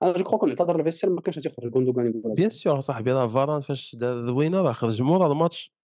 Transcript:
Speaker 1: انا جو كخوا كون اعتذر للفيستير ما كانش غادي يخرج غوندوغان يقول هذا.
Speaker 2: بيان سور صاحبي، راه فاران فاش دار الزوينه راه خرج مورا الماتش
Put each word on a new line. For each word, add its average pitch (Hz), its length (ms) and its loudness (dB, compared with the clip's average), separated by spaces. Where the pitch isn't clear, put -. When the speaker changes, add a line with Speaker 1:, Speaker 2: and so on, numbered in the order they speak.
Speaker 1:
انا 180 100 4
جو 180 120 -2
كخوا 220 140 0
كون 185 100 2
اعتذر 170 300 0
للفيستير 165 320 0
ما 170 100 0
كانش 175 180 -4
غادي 151 100 -6
يخرج 117 260 -6
غوندوغان 127 320 2
يقول 113 180 -2
هذا. 110 100 -4
Speaker 2:
بيان 196 160 2
سور 147 300 0
صاحبي، 123 320 -2
راه 131 160 2
فاران 139 320 0
فاش 135 360 -8
دار 120 240 -4
الزوينه 143 420 0
راه 139 100 2
خرج 113 300 -2
مورا 160 300 4
الماتش 165 500 -2